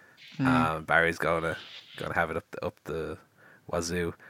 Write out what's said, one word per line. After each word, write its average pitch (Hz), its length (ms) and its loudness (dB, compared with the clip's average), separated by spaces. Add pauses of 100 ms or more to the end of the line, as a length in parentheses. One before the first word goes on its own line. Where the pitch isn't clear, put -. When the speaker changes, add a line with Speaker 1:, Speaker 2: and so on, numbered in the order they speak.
(400)
Speaker 1:
Mm. 135 80 2
Speaker 2:
Um, 80 380 2
Barry's 82 340 4
gonna, 82 360 0 (420)
gonna 78 180 -6
have 85 160 2
it 80 60 -4
up - 120 -4
the, - 160 -8
up 87 100 -6 (100)
the 80 320 -6 (500)
wazoo. 85 480 -2 (140)